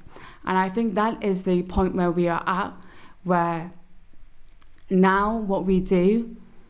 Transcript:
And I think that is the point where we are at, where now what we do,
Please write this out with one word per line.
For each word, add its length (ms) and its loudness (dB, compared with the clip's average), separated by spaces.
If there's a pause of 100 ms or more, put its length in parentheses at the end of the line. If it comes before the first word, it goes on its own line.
(460)
And 140 0
I 100 2
think 240 -2
that 300 0
is 200 0
the 200 2
point 320 0
where 160 2
we 160 2
are 180 -2
at, 260 -2 (520)
where 480 0 (1200)
now 460 4
what 280 -2
we 140 4
do, 560 2 (340)